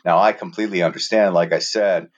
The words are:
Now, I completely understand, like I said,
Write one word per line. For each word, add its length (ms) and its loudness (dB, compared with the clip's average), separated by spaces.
Now, 160 2
I 100 4
completely 540 -4
understand, 500 0
like 180 2
I 60 0
said, 600 -2